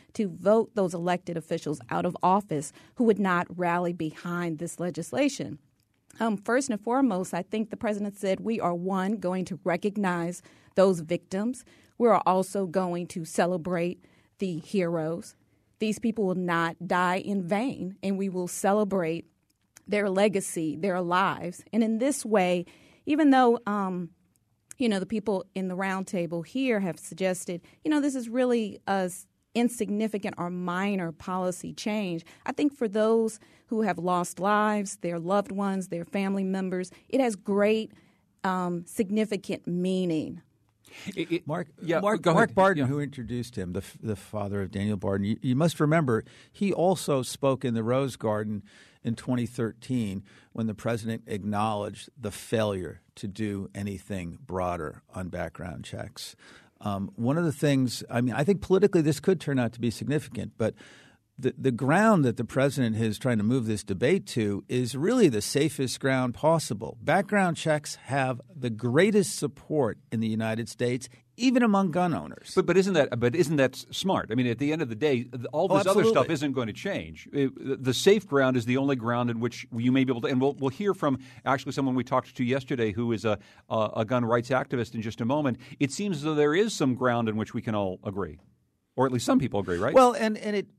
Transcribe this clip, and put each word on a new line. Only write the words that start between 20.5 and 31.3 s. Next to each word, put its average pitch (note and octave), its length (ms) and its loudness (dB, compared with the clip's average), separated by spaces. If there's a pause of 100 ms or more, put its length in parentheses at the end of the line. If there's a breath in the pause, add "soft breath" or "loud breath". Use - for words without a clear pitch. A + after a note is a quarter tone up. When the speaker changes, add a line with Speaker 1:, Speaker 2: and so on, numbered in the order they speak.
Speaker 1:
their F3+ 240 -2
lives." F3 720 0
And A3+ 100 4
in A3 180 0
this C4+ 220 0
way, F3+ 440 2 (400 loud breath)
even D4 220 4
though, B3+ 380 6
um, F#3 420 -2 (720)
you A#3+ 100 2
know, G3 100 2
the F#3 60 -2
people G3 400 -2 (100)
in F#3+ 140 -4
the F3+ 80 -4
roundtable F#3 720 -4
here B3+ 340 0
have F3+ 180 -2
suggested, F3+ 600 -4 (240 soft breath)
you D#4 60 0
know, D4+ 100 4
this C4+ 140 0
is A#3 160 -6
really A#3+ 560 0
a G3 180 0
s-, F3+ 220 -8 (280)
insignificant G#3+ 840 -2
or F3 100 -4
minor F3+ 640 -2
policy F#3 600 -4